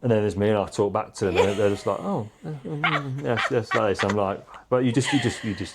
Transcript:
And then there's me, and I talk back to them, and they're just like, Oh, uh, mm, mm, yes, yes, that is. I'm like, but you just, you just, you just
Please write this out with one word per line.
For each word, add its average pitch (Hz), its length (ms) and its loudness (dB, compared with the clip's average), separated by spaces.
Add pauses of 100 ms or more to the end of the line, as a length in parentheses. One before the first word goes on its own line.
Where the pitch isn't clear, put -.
And 123 100 2
then 107 100 4
there's 101 160 0
me, 101 120 2
and 107 80 4
I 98 100 2
talk 101 260 0
back 107 220 -2
to 107 100 -2
them, 90 120 2
and 101 200 2
they're 104 120 4
just 101 180 -2
like, 101 120 0
Oh, 160 300 -4 (160)
uh, 160 40 -8
mm, 151 320 -8
mm, 139 420 -2
yes, 123 260 0
yes, 117 220 0
that 110 200 2
is. 90 120 -2
I'm 101 120 0
like, 98 300 0 (240)
but 127 140 2
you 127 80 2
just, 131 200 2
you 143 80 4
just, 117 240 -2
you 104 120 -2
just - 200 -10